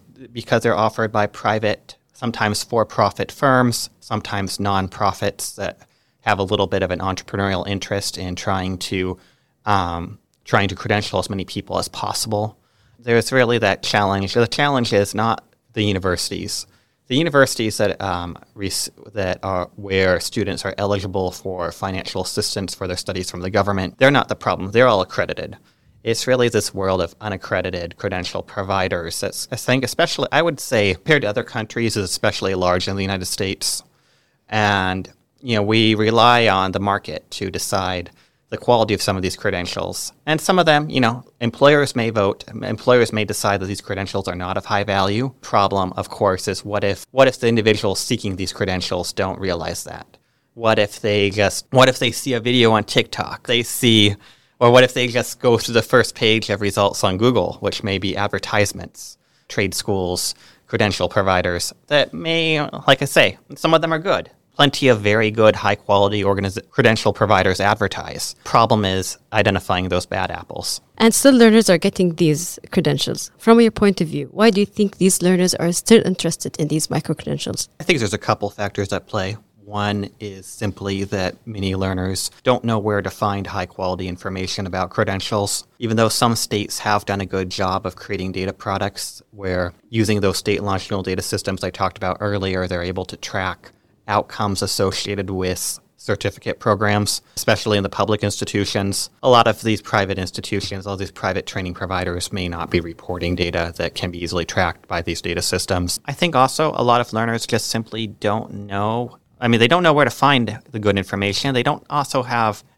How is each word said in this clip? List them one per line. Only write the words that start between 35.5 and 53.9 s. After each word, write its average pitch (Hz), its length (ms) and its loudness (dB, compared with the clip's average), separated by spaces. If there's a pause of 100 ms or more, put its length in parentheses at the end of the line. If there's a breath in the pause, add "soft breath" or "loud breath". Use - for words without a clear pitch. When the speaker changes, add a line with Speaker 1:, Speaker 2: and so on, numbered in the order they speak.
Speaker 1:
know, 107 80 2
we 110 320 4
rely 113 540 4
on 95 240 2
the 95 80 -2
market 101 500 -4
to 95 180 -6
decide 92 640 -4 (380)
the 117 80 -8
quality 110 360 2
of 92 80 -2
some 98 140 0
of 92 60 -4
these 90 160 -4
credentials. 90 760 -6 (140)
And 151 160 0
some 185 180 2
of 165 60 4
them, 151 240 2
you 131 100 -2
know, 123 240 0 (160)
employers 143 560 4
may 117 140 0
vote, 101 400 0
employers 113 640 2
may 107 100 0
decide 101 380 -2
that 92 60 -6
these 101 120 -6
credentials 98 480 -6
are 87 80 -6
not 90 220 -6
of 98 80 -6
high 101 180 0
value. 101 560 0
Problem, 98 560 0
of 98 140 -6
course, 98 400 0
is 95 160 -6
what 104 180 -4
if, 98 280 -2
what 131 180 6
if - 100 -6
the 120 80 2
individuals 107 540 2
seeking 104 340 -4
these 92 160 -6
credentials 90 600 -4
don't 92 260 -4
realize 85 460 -4
that? - 320 -16 (360)
What 110 260 2
if 104 200 0
they 104 300 2
just, 98 420 0
what 127 160 8
if 127 100 0
they 120 140 0
see 127 220 -4
a 117 80 -2
video 117 320 4
on 104 100 2
TikTok? - 640 -4
They 120 160 2
see, 107 540 4 (420 soft breath)